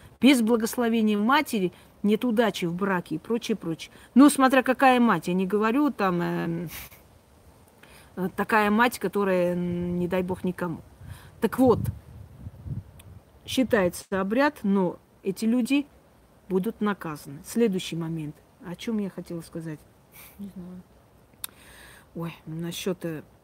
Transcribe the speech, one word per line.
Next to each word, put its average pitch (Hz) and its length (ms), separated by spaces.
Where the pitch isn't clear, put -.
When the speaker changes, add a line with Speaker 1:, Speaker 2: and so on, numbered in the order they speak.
Speaker 1:
Без 254 220
благословения 226 760
матери 220 540
нет 208 220
удачи 220 400
в 170 80
браке 180 420
и - 40
прочее, 226 360
прочее. - 360
Ну, 285 140
смотря 262 340
какая 254 360
мать, 220 280
я 180 60
не 185 140
говорю, 226 440
там, 185 300
эм, 170 480
э, 180 180
такая 208 360
мать, 233 280
которая, 185 540
м, 175 460
не 175 80
дай 185 160
бог, 185 200
никому. 180 380
Так - 180
вот, 247 200
считается 214 600
обряд, 254 420
но 196 360
эти 196 220
люди 254 400
будут 190 320
наказаны. 156 640
Следующий 202 520
момент. 160 380
О 175 100
чём 220 240
я 196 100
хотела 175 320
сказать? 160 380
Speaker 2:
Не 202 100
знаю. 180 320
Speaker 1:
Ой, 165 180
насчёт, 170 600
э, 160 180